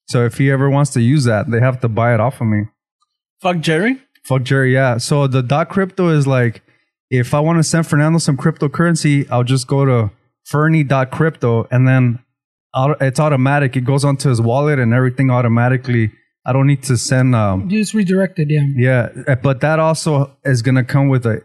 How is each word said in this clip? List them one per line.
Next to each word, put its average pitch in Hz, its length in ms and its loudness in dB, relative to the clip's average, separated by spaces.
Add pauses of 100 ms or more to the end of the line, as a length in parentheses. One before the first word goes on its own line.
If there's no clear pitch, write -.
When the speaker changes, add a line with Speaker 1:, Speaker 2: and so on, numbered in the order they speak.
Speaker 1:
So 120 160 0
if 117 140 -4
he 139 140 2
ever 135 180 0
wants 143 220 0
to 123 80 0
use 131 240 2
that, 110 260 0
they 117 100 0
have 127 200 0
to 120 80 -2
buy 113 260 0
it 107 60 2
off 120 200 -4
of 117 60 -4
me. 107 180 0 (760)
Speaker 2:
Fuck 180 200 -2
Jerry? 180 400 -2 (240)
Speaker 1:
Fuck 131 200 -2
Jerry, 131 300 2
yeah. 127 240 2
So 143 280 0
the 131 160 0
dot 143 260 -2
crypto 190 400 -2
is, 147 180 2
like, 123 360 0 (480)
if 127 240 0
I 147 60 2
wanna 165 240 2
send 165 220 -2
Fernando 156 320 2
some 151 180 0
cryptocurrency, 151 920 -2
I'll 123 140 0
just 123 220 -2
go 139 180 0
to 120 260 0 (360)
Fernie 156 380 2
dot 131 260 0
crypto, 123 600 -2
and 127 180 2
then 127 320 2 (540)
auto-, 139 300 -2
it's 131 160 -2
automatic. 139 560 0
It 127 80 -2
goes 139 200 0
onto 143 240 0
his 113 120 2
wallet 135 380 0
and 117 160 2
everything 127 360 0
automatically. 123 840 0 (320)
I 110 80 -2
don't 135 140 2
need 139 180 0
to 123 120 0
send, 127 400 0
um, 101 340 0
Speaker 3:
You 214 100 -2
just 214 140 -4
redirect 190 460 -2
it, 147 100 -2
yeah. 147 140 0 (120)
Speaker 1:
Yeah, 127 320 2 (200)
uh, 131 80 2
but 135 240 -2
that 156 180 0
also 156 640 -2
is 131 180 0
gonna 131 220 2
come 139 240 0
with 127 160 0
a, 110 200 -2